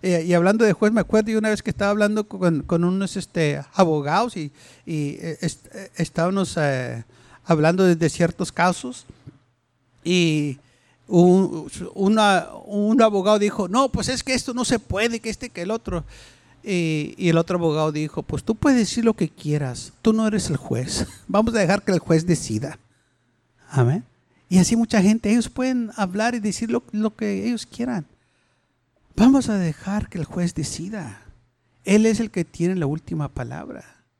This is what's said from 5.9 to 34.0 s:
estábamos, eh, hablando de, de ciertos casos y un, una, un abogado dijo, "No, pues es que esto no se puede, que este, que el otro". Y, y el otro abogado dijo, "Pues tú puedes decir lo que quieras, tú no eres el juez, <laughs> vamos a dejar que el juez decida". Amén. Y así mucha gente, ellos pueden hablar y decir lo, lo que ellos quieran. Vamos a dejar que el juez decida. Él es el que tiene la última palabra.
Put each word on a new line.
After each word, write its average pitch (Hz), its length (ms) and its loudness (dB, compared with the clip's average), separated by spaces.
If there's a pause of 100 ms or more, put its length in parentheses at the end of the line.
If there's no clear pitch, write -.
estábamos, 180 600 -2
eh, 127 480 -4 (400)
hablando 170 400 2
de, 175 120 6
de 160 120 0
ciertos 170 420 -2
casos 185 540 -4 (1000)
y 156 560 0 (480)
un, 180 640 4 (240)
una, 202 540 2 (160)
un 208 380 2
abogado 208 360 4
dijo, 202 300 -2
"No, 254 220 2
pues - 180 -4
es 262 160 -4
que 269 80 -2
esto 254 220 -4
no 247 100 -2
se 240 140 0
puede, 220 420 -2
que 226 80 -8
este, - 220 -10
que - 100 -12
el 175 100 -6
otro". 190 340 -6 (600)
Y, 165 520 -2
y 180 120 0
el 165 100 6
otro 170 180 0
abogado 156 360 0
dijo, 151 300 -6
"Pues - 220 -8
tú 220 100 0
puedes 262 240 2
decir 226 260 0
lo 226 100 4
que 165 140 -2
quieras, 147 640 -6 (100)
tú 220 100 6
no 220 140 2
eres 214 240 -2
el 147 60 -2
juez, - 500 -4 (100)
<laughs> - 120 -20
vamos 226 260 2
a 233 40 2
dejar 196 240 2
que 202 100 0
el 175 60 2
juez 160 280 2
decida". 143 520 -2 (880)
Amén. 135 360 2 (460)
Y 180 80 6
así 185 180 2
mucha 226 260 2
gente, 208 280 2
ellos 233 180 2
pueden 254 480 -4
hablar 214 380 -2
y 240 60 -4
decir 214 300 -4
lo, 247 120 0 (100)
lo 214 220 -2
que 202 320 -4
ellos 233 200 -4
quieran. 233 400 -6 (1080)
Vamos 262 340 4
a 214 100 0
dejar 190 500 -4
que - 100 -12
el 160 60 -4
juez 175 300 -4
decida. 165 680 -8 (600)
Él 214 220 4
es 220 120 2
el 226 120 -4
que 170 140 -4
tiene 175 300 -2
la 170 120 -2
última 151 420 -6
palabra. - 760 -14 (160)